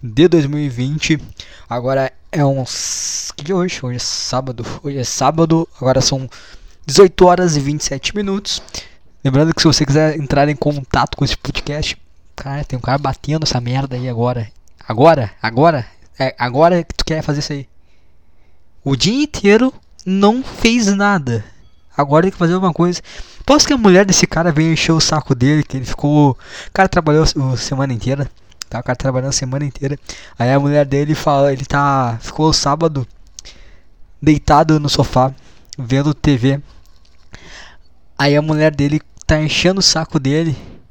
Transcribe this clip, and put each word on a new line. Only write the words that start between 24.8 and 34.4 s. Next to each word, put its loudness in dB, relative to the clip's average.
o 2
saco -2
dele, 2
que -8
ele -6
ficou, 2
o -4
cara 2
trabalhou 2
a -2
semana -4
inteira, -4
tá? -8
O -10
cara -2
trabalhando -2
a -4
semana -4
inteira. -6
Aí 2
a 4
mulher 2
dele 0
fala, 2
ele -4
tá, 0
ficou 0
sábado -2
deitado 4